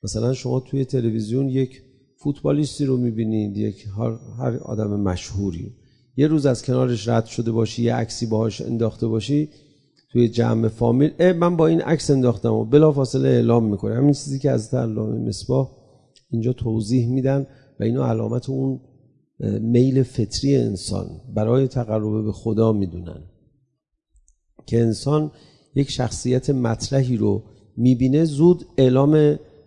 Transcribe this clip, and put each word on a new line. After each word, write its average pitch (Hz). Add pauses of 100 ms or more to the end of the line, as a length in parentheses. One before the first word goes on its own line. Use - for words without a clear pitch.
مثلاً 113
شما 127
توی 135
تلویزیون 117
یک 131 (340)
فوتبالیستی 147
رو 131
می‌بینید، 110
یک 107 (120)
هر، 117 (200)
هر 123
آدم 104
مشهوری، 92 (440)
یه 143
روز 151
از 127
کنارش 123
رد 113
شده 117
باشی، 113
یه 117
عکسی 117
باهاش 110
انداخته 117
باشی، 113 (640)
توی 120
جمع 113
فامیل، 120
"اه، 180
من 175
با 165
این 165
عکس 160
انداختم"، 123
و 110
بلافاصله 135
اعلام 117
می‌کنه. 107
همین 143
چیزی 139
که 131
حضرت 117
علامه 113
مصباح 131 (600)
اینجا 113
توضیح 113
می‌دن 135 (340)
و 107
اینو 123
علامت 117
اون، 131 (600)
اه، 104
میل 123
فطری 131
انسان 95 (280)
برای 120
تقرب 107
به 107
خدا 110
می‌دونن 90 (1400)
که 117
انسان 143 (440)
یک 139
شخصیت 123
مطرحی 127
رو 104 (340)
می‌بینه، 127
زود 165 (120)
اعلام 147 (280)